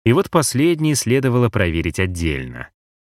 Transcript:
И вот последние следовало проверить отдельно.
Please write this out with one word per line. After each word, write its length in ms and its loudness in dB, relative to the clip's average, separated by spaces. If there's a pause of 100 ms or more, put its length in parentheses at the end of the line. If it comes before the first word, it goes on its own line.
И 80 4
вот 160 0
последние 680 0
следовало 540 2
проверить 500 -2
отдельно. 680 -4 (400)